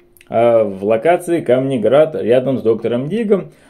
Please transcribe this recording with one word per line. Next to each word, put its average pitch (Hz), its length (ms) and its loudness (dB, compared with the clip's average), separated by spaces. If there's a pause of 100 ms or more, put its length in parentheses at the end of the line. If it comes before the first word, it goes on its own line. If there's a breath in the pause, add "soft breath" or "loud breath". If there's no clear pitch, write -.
(280)
а 117 360 2
в 98 200 -6
локации 160 580 0
"Камнеград" 135 760 2
рядом 123 420 0
с 101 60 -8
доктором 113 460 -2
Дигом, 196 420 -2 (180 soft breath)